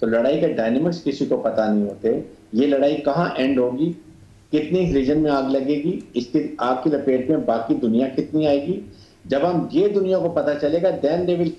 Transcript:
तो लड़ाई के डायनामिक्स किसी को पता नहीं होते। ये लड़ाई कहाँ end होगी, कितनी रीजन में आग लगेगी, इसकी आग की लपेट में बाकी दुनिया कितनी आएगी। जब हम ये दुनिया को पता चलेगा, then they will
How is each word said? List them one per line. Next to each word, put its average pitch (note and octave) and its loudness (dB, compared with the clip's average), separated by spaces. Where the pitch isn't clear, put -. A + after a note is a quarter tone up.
तो A#2 0
लड़ाई A#2+ 2
के E3 2
डायनामिक्स C3+ 0
किसी C3+ -2
को B2+ 0
पता A2 0
नहीं G#2 2
होते। A2+ -2
ये C3 2
लड़ाई C#3 2
कहाँ C3+ 0
end C3 2
होगी, B2 0
कितनी E3 0
रीजन C#3 2
में D3+ 2
आग C3+ 0
लगेगी, C#3+ -2
इसकी C3+ -2
आग B2+ 0
की D3+ -2
लपेट C3 0
में C#3+ 0
बाकी A#2+ 0
दुनिया B2 0
कितनी D3+ -2
आएगी। D3 -2
जब C#3 0
हम D#3+ 0
ये F#3 2
दुनिया F#3+ 0
को E3+ 0
पता D3+ 0
चलेगा, E3+ 0
then D#3+ 0
they F3 2
will E3 0